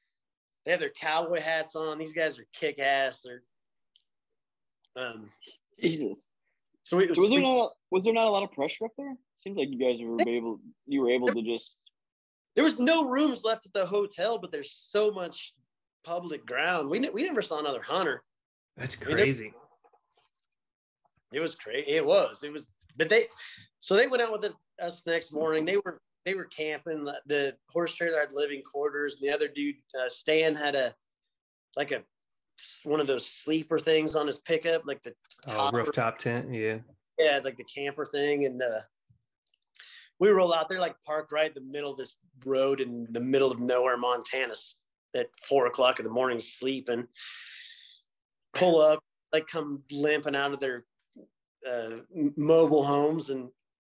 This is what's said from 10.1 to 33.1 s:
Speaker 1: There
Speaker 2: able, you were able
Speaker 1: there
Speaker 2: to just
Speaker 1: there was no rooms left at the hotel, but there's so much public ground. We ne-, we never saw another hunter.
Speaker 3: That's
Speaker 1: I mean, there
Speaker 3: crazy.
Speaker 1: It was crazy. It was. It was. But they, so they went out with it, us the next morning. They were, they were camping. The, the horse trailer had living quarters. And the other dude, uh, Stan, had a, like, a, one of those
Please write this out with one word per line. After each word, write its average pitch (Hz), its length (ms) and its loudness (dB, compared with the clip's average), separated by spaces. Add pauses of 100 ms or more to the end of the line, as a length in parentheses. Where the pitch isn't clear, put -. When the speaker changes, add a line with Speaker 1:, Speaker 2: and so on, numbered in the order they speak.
Speaker 1:
There 117 120 2
Speaker 2:
able, 113 260 -4 (260)
you 139 140 0
were 120 100 2
able 123 180 2
Speaker 1:
there 117 80 2
Speaker 2:
to 117 60 -2
just 113 340 -6 (800)
Speaker 1:
there 269 100 6
was 269 140 2
no 302 300 4
rooms 262 360 2
left 220 200 -2
at 190 80 -20
the 190 140 0
hotel, 202 520 -2
but 175 140 -12
there's 143 200 -8
so 214 380 0
much 180 440 -8 (500)
public 165 400 -6
ground. 143 460 -2
We 196 80 0
ne-, 269 120 -2
we 226 120 -2
never 320 180 -2
saw 156 200 -4
another 139 200 -4
hunter. 151 420 -2 (540)
Speaker 3:
That's 127 240 -8
Speaker 1:
I - 60 -10
mean, 151 100 0
there 202 80 6
Speaker 3:
crazy. 120 300 -2 (1800)
Speaker 1:
It 139 80 -4
was 165 140 -4
crazy. 135 360 -8
It 156 140 2
was. 170 380 2
It 147 100 -10
was. - 200 -16 (240)
But 160 120 0
they, 226 200 6 (500)
so - 180 0
they 254 100 6
went 254 160 0
out 226 100 -2
with 202 120 -4
it, 185 80 -4 (280)
us 175 220 -8
the 165 100 -2
next 165 200 -2
morning. 156 320 0
They 185 120 0
were, 196 240 -4 (240)
they 190 100 -4
were 185 120 -6
camping. 156 580 -6
The, 143 120 -6 (100)
the 139 300 0 (140)
horse 165 240 -2
trailer 165 260 0
had 139 120 -2
living 143 300 -2
quarters. 143 580 -4
And 139 80 -2
the 147 60 2
other 147 140 0
dude, 143 280 -4 (220)
uh, 127 100 -2
Stan, 156 480 2
had 147 180 -2
a, 131 200 0 (840)
like, 143 160 -2
a, 113 100 -2 (840)
one 147 160 2
of 143 60 0
those 127 200 0